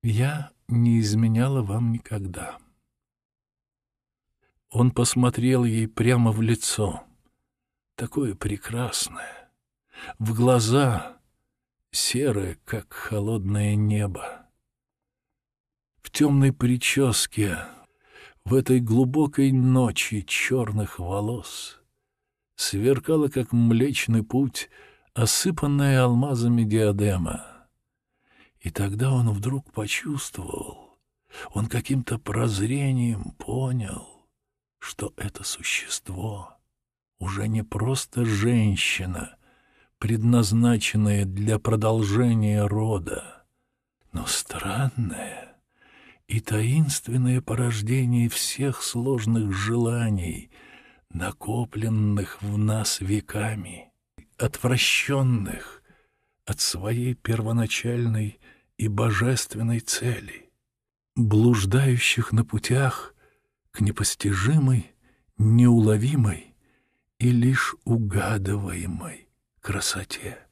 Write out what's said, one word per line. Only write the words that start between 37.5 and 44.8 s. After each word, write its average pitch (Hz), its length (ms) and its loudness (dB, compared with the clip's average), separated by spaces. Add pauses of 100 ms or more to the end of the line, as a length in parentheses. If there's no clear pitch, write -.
просто 120 600 -2
женщина, 104 1120 0 (600)
предназначенная 110 1300 2
для 104 340 0
продолжения 110 1040 2
рода, 104 800 -4 (640)
но - 140 -8
странное - 1300 -6 (720)